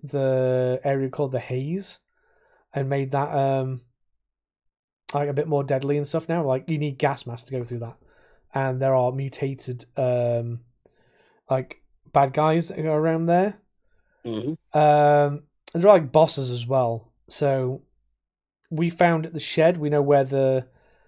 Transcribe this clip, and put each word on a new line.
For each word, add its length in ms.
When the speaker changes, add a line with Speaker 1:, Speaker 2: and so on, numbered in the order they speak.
Speaker 1:
the 840
area 240
called 240
the 80
Haze 600
and 160
made 240
that, 220
um, 480
like, 140
a 40
bit 160
more 160
deadly 340
and 100
stuff 200
now. 160
Like, 240
you 100
need 200
gas 280
masks 240
to 80
go 60
through 160
that. 160
And 260
there 140
are 180
mutated, 720
um, 640
like, 320
bad 200
guys 360
that 100
are 100
around 280
there. 320
Speaker 2:
Mm-hmm. 260
Speaker 1:
Um, 640
there 180
are, 80
like, 140
bosses 380
as 160
well. 460
So 540
we 200
found 360
at 60
the 80
shed, 380
we 120
know 120
where 220
the 420